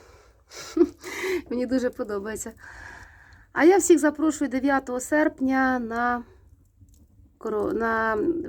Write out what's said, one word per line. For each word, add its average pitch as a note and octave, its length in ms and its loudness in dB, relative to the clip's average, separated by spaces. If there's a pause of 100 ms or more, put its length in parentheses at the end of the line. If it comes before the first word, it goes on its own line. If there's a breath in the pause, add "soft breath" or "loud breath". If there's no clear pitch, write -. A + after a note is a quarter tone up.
(760 loud breath)
<laughs> F4+ 760 -2
Мені B3 160 -2
дуже B3 240 0
подобається. G#3+ 600 -8 (1000 loud breath)
А C#4 100 4
я F#4 140 8
всіх E4 200 6
запрошую D4 520 0
дев'ятого C4 500 0
серпня C4 760 0
на A#3+ 460 -2 (1120 soft breath)
коро-, G#3 340 -2
на A3+ 460 0 (300)